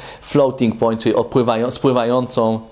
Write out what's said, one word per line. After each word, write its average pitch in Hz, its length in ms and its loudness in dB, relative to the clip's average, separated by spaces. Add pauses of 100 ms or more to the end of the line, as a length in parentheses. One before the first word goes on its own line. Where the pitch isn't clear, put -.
(220)
floating 127 560 0
point, 113 240 0
czyli 110 120 2
odpływają-, 117 560 0
spływającą, 120 880 0 (100)